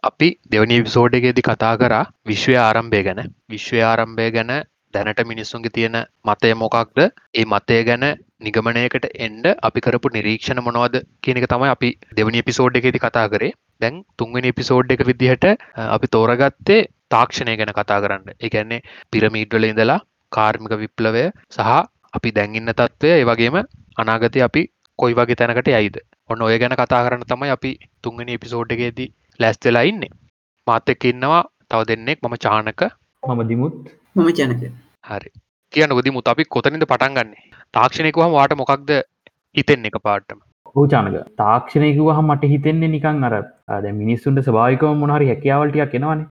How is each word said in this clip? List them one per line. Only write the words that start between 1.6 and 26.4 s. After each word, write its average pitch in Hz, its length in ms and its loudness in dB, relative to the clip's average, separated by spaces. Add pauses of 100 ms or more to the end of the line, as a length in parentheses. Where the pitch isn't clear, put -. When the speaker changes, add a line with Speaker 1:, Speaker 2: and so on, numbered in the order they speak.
Speaker 1:
කරා 117 280 2 (220)
විශ්වයේ 123 340 2
ආරම්භය 110 420 2
ගැන. 95 180 -4 (280)
විශ්වයේ 113 360 -2
ආරම්භය 113 460 0
ගැන 113 220 -4 (380)
දැනට 104 360 -4
මිනිස්සුන්ගේ 113 480 -10
තියෙන 113 220 -2 (260)
මතය 110 320 2
මොකක්ද? 113 440 -2 (320)
ඒ 113 140 0
මතය 110 400 0
ගැන 120 200 0 (340)
නිගමනයකට 117 760 -2
එන්න 113 280 -10 (200)
අපි 113 180 0
කරපු 123 320 -2
නිරීක්ෂණ 110 500 -4
මොනවද 120 340 0 (220)
කියන 127 220 -2
එක 127 80 0
තමයි 131 220 0
අපි 147 180 0 (240)
දෙවැනි 110 300 0
එපිසෝඩ් 127 340 0
එකේදී 123 280 0
කතා 113 240 0
කරේ. 104 240 -2 (260)
දැන් 120 180 -4 (180)
තුන්වෙනි 123 340 -4
එපිසෝඩ් 127 440 0
එක 127 140 0
විදිහට, 127 380 2 (260)
අ, 113 180 -10
අපි 110 200 0
තෝරගත්තේ 123 720 2 (280)
තාක්ෂණය 117 480 0
ගැන 107 160 -4
කතා 101 280 0
කරන්න. 98 320 -4
ඒ - 160 -8
කියන්නේ 110 340 -4 (260)
පිරමීඩ් 107 460 0
වල 110 100 4
ඉඳලා 113 360 2 (320)
කාර්මික 107 460 0
විප්ලවය 110 460 -2 (220)
සහ 110 260 -2 (400)
අපි - 180 -4
දැන් 104 240 -2
ඉන්න 113 160 -6
තත්ත්වය, 123 400 0
ඒ 160 140 4
වගේම 117 320 2 (400)
අනාගතේ 113 460 0
අපි 135 200 0 (360)
කොයි 123 160 0
වගේ 120 200 2
තැනකට 120 340 0
යයිද? 107 280 0 (280)
ඔන්න 113 180 -6